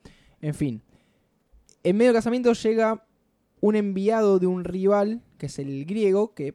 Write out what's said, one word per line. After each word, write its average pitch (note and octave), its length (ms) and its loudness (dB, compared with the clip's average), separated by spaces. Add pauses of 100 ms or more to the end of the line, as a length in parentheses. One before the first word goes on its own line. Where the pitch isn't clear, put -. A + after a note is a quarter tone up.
(400)
En D3+ 140 -6
fin. A#2+ 280 -4 (1000)
En F3+ 140 2
medio A#3+ 160 4
del A3+ 60 2
casamiento A#3+ 340 0
llega A3 520 -2 (560)
un G#3+ 160 2
enviado G3+ 600 2
de F3+ 80 2
un F3+ 180 -2
rival, G3+ 580 0 (160)
que D3 80 -8
es - 120 -10
el C#3 260 -8
griego, G3+ 500 0
que D3 200 -10